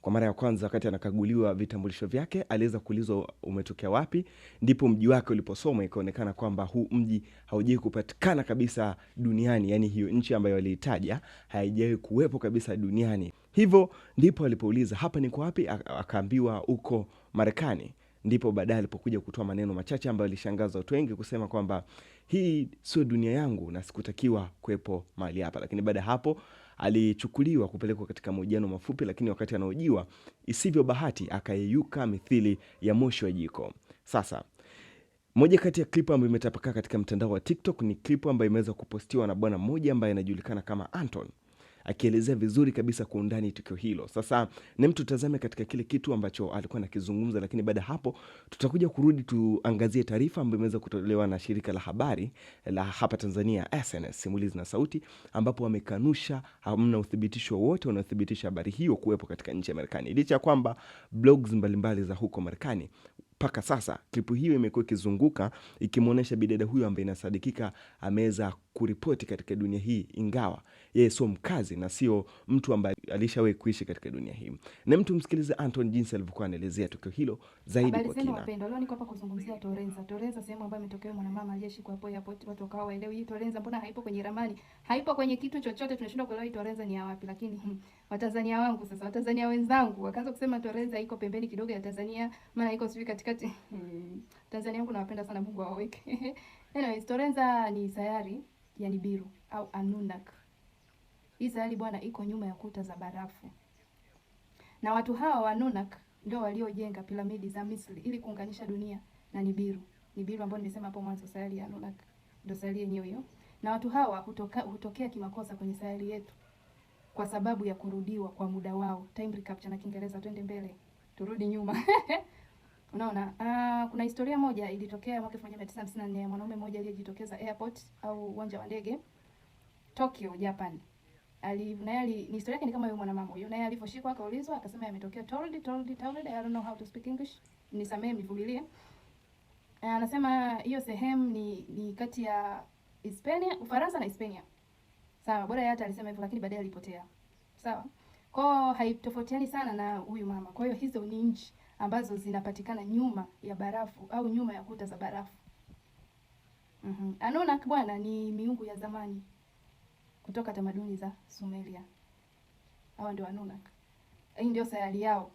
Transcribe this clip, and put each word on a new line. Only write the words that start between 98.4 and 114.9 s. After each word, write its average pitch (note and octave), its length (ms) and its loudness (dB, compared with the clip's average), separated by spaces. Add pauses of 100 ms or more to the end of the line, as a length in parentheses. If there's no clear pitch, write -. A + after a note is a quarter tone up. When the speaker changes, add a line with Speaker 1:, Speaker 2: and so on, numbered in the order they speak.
Speaker 2:
ya G3+ 100 -4
Nibiru G3 380 -4 (240)
au G#3 220 -8
Anunnaki. G3 600 -4 (1080)
Hii B3 120 -2
sayari A3+ 260 -4
bwana G#3 260 -6
iko G#3+ 220 -8
nyuma G#3 220 -6
ya F#3+ 80 -6
kuta G3 280 -12
za F3+ 140 -10
barafu. F#3 540 -14 (1300)
Na G#3+ 120 0
watu A#3 200 0
hawa C4+ 260 0
wa A3 100 2
Anunnaki A3 460 -2 (300)
ndio A#3 140 -4
waliojenga G#3 600 -6
piramidi G3+ 460 -8
za G#3 160 -8
Misri G#3 380 -12
ili A#3+ 160 -6
kuunganisha G#3 480 -12
dunia G3+ 320 -8 (340)
na G3 100 -4
Nibiru. G3 380 -2 (360)
Nibiru G#3 280 -8
ambayo G#3 180 -6
nimesema G3 240 -10
hapo G3 160 -10
mwanzo, F#3+ 240 -8
sayari G3 320 -8
ya G3 80 -10
Anunnaki, G3+ 380 -14 (400)
ndio F#3+ 120 -8
sayari G3 240 -6
yenyewe F#3+ 260 -4
hiyo. A#3 180 -10 (380)
Na G#3+ 100 -2
watu A#3 180 -2
hawa A#3+ 280 2
hutoka-, G#3 440 -8
hutokea G#3+ 460 -8